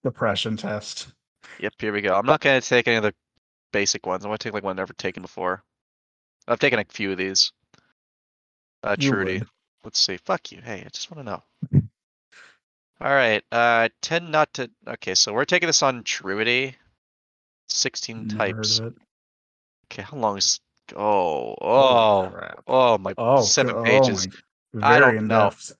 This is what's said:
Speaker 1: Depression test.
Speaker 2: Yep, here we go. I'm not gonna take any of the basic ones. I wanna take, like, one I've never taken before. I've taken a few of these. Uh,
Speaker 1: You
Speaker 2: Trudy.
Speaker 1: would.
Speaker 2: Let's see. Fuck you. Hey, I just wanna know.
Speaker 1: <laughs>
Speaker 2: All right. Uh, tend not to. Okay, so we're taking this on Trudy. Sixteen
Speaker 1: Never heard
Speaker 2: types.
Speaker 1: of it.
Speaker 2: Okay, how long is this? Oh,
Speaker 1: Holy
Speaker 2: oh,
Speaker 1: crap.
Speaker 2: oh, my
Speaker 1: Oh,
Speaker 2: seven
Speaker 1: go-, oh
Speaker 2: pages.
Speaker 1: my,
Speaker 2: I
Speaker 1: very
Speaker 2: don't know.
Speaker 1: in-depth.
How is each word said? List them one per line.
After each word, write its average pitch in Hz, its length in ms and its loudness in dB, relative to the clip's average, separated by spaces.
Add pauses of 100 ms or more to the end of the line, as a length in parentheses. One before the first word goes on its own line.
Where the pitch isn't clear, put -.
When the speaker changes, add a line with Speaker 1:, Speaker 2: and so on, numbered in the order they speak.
Speaker 1:
Depression 110 540 -2
test. - 520 -10 (500)
Speaker 2:
Yep, 104 200 -6
here 107 140 -4
we 104 80 -2
go. 95 140 2
I'm 104 100 2
not 147 160 4
gonna 135 200 4
take 120 260 2
any 117 100 4
of 104 60 0
the 104 100 0 (580)
basic 101 340 -2
ones. 92 200 -4
I - 40 -6
wanna 107 80 -4
take, 110 160 -10
like, 101 100 -6
one 98 80 -4
I've 92 60 -6
never 95 160 -6
taken 92 280 -8
before. 92 420 -6 (840)
I've 117 120 0
taken 120 200 2
a 101 60 -4
few 98 260 -6
of 92 60 -4
these. 95 340 -2 (1300)
Uh, 101 160 -2
Speaker 1:
You 139 120 2
Speaker 2:
Trudy. 95 280 -2
Speaker 1:
would. - 80 -10 (360)
Speaker 2:
Let's - 160 -6
see. 92 180 -2
Fuck - 340 -6
you. 113 100 -20
Hey, 110 240 -12
I - 40 -20
just - 220 -14
wanna 151 120 -16
know. 101 200 -10 (280)
Speaker 1:
<laughs> - 100 4 (1160)
Speaker 2:
All 139 140 0
right. 117 380 2
Uh, 117 380 2 (120)
tend 165 300 -4
not 151 240 0
to. 123 140 -8 (180)
Okay, 113 260 -8
so - 200 0
we're 127 120 0
taking 175 220 0
this 151 160 0
on 127 200 0
Trudy. 120 720 -2 (920)
Sixteen 113 580 -6
Speaker 1:
Never 107 160 -4
heard 101 120 -2
Speaker 2:
types. 110 240 -2
Speaker 1:
of 113 80 -8
it. - 60 -12 (920)
Speaker 2:
Okay, - 160 -14
how 147 160 -14
long 104 200 -2
is - 220 -2 (280)
this? - 100 -20
Oh, 85 640 0
Speaker 1:
Holy 113 680 4
Speaker 2:
oh, - 60 -10
Speaker 1:
crap. - 340 -16
Speaker 2:
oh, 127 300 4
my 98 200 -6
Speaker 1:
Oh, 123 260 4
Speaker 2:
seven 127 320 2
Speaker 1:
go-, 113 60 -4
oh - 20 -4
Speaker 2:
pages. 107 440 4 (460)
Speaker 1:
my, 110 140 0
Speaker 2:
I 147 120 8
Speaker 1:
very 127 180 6
Speaker 2:
don't 107 100 -2
know. 107 180 4
Speaker 1:
in-depth. - 340 -4